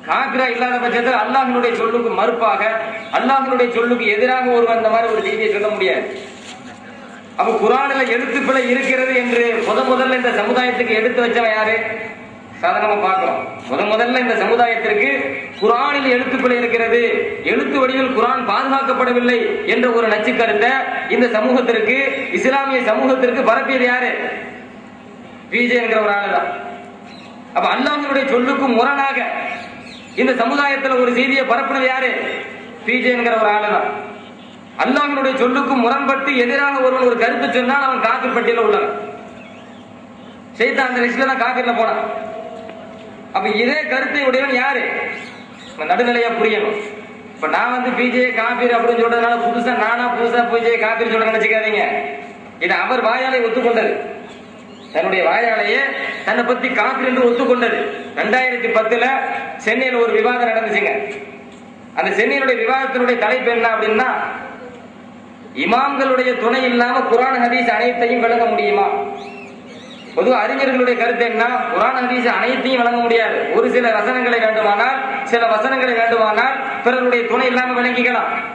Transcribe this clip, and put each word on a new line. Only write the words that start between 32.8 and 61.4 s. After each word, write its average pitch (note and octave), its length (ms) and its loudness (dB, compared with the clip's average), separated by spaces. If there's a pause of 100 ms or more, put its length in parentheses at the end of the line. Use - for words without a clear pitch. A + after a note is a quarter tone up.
பி A#3+ 180 0
ஜே B3 140 2
என்கிற A#3 200 0
ஒரு A3 180 2
ஆளு G#3 220 0
தான். - 120 0 (960)
அல்லாஹ்வினுடைய C4+ 560 2
சொல்லுக்கு C4+ 420 2
முரண்பட்டு C4+ 480 0 (140)
எதிராக C#4 320 0 (100)
ஒருவன் B3+ 220 4
ஒரு A#3 100 2
கருத்து B3 380 0
சொன்னால் C4+ 300 2
அவன் B3+ 200 0
காஃபிர் B3+ 300 0
பட்டியல A#3 300 2
உள்ளவன். C#3 280 2 (1600)
ஷைத்தான் B3+ 320 2
அந்த B3 140 0
லிஸ்ட்ல A#3+ 260 0
தான் B3 140 0
காஃபிர்ல A#3+ 360 0
போனான். A3 220 2 (1300)
அப்ப G#3+ 120 0 (160)
இதே C#4 160 2 (140)
கருத்தை C4+ 340 -2
உடையவன் C4 340 2
யாரு? C4 220 0 (840)
நம்ம - 240 -8
நடுநிலையா A#3 480 2
புரியணும். G#3 380 0 (580)
இப்ப - 200 -6
நான் A#3 220 0
வந்து B3+ 220 -2
பி B3 160 2
ஜே B3+ 100 4 (160)
காஃபிர் A#3+ 360 0
அப்படின்னு A#3 280 2
சொல்றதுனால A#3 400 2
புதுசா A#3+ 280 0 (120)
நானா A#3+ 200 0 (120)
புதுசா A#3 340 2
பி A#3 160 2
ஜே A#3 80 4 (100)
காஃபிர் A3+ 280 0
சொல்ல A3 180 2
நினைச்சுக்காதீங்க. G#3+ 540 2 (760)
இது F3+ 140 0
அவர் A3 340 0
வாயாலே C4 380 0
ஒத்துக்கொண்டது. A3+ 480 2 (1000)
தன்னுடைய E3+ 340 2
வாயாலேயே A3 520 2 (460)
தன்னை A3+ 180 0
பத்தி B3 240 0
காஃபிர் B3+ 420 0
என்று B3 180 4
ஒத்துக்கொண்டது. A#3+ 500 2 (380)
ரெண்டாயிரத்தி A#3+ 600 0
பத்துல A3 280 2 (600)
சென்னையில B3 380 2
ஒரு A3+ 140 2
விவாதம் A#3+ 320 2
நடந்துச்சுங்க. G#3+ 420 0 (1080)